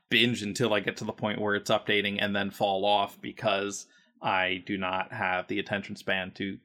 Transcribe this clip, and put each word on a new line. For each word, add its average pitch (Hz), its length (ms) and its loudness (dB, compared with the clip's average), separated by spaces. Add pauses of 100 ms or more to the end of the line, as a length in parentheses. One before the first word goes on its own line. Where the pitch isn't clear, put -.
binge 117 340 4
until 104 300 0
I 104 60 4
get 107 200 -2
to 110 60 -8
the 107 80 -4
point 107 280 -4
where 104 160 2
it's 101 160 -4
updating 104 480 2
and 104 140 0
then 98 180 0
fall 98 340 0
off 101 340 2
because 101 680 -2 (360)
I 92 420 0
do 98 140 -2
not 92 340 -2
have 92 360 0
the 101 100 -2
attention 98 380 -4
span 95 400 -2
to 98 280 -6